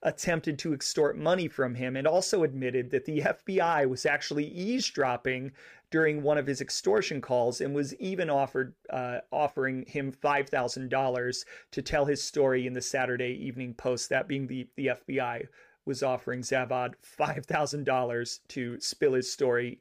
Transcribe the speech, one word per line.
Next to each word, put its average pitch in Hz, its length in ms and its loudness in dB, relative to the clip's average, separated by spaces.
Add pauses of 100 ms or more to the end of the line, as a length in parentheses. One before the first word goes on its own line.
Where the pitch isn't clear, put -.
attempted 156 560 -2
to 160 160 -2
extort 143 420 0
money 165 300 2
from 127 260 -2
him, 127 220 -4
and 135 100 0
also 180 380 4
admitted 127 480 0
that 139 140 2
the 151 180 0
F - 200 -2
B 190 160 0
I 160 280 4
was 127 180 0
actually 147 400 0
eavesdropping 139 1080 -2 (360)
during 156 320 4
one 147 160 4
of 135 80 2
his 139 160 -2
extortion 185 580 0
calls 123 420 0
and 139 120 0
was 143 220 -2
even 185 340 -2
offered, 135 460 0 (160)
uh, 123 300 -4 (100)
offering 131 560 0
him 139 240 -4
five 143 380 0
thousand 131 400 -2
dollars 127 560 0 (260)
to 139 100 -4
tell 143 240 2
his 143 160 2
story 131 460 2
in 127 60 -6
the 127 80 -6
Saturday 127 500 0
Evening 127 420 -8
Post, 123 360 -2
that 131 180 0
being 139 180 -2
the, 127 300 -8
the 139 140 -2
F 123 180 -4
B 131 120 -2
I 120 260 -4 (400)
was 135 180 -4
offering 127 380 -2
Zavad 123 600 0
five 147 460 -4
thousand 147 380 0
dollars 120 640 0
to 120 300 -6
spill - 340 2
his 127 180 2
story 123 500 0